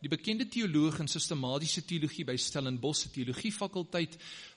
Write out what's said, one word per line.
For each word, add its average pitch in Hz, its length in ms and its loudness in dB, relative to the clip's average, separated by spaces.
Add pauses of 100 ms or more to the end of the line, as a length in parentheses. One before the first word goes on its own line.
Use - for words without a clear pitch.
die 143 100 -4
bekende 220 380 0
teoloog 156 500 4
in 151 100 0
sistematiese 151 760 0
teologie 156 400 -2
by 127 120 -2
Stellenbosch 131 640 0
se - 100 -4
teologiefakulteit, 170 1040 -2 (400)